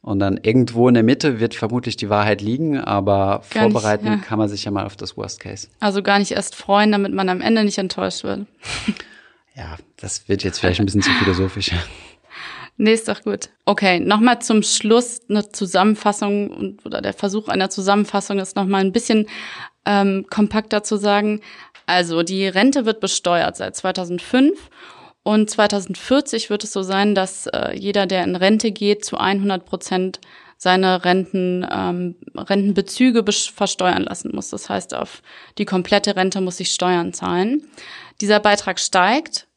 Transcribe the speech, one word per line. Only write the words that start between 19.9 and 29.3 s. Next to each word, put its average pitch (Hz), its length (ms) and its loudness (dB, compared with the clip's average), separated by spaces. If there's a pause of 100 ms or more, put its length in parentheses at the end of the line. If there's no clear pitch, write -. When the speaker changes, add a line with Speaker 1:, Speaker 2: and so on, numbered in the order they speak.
Speaker 2:
kompakter 214 540 0
zu 214 120 -2
sagen. 208 440 0 (460)
Also 170 360 2
die 190 240 -2
Rente 226 400 2
wird 220 140 0
besteuert 175 560 0
seit - 180 -8
zweitausendfünf 185 960 0 (540)
und 214 260 2
zweitausendvierzig 208 1000 0
wird 208 120 -2
es 214 100 -10
so 196 100 -4
sein, 196 340 2
dass, 190 320 -4
äh, - 280 -4
jeder, 196 300 0
der 185 160 0
in 180 140 -2
Rente 214 340 4
geht, 208 340 0
zu - 140 -8
hundert 196 460 0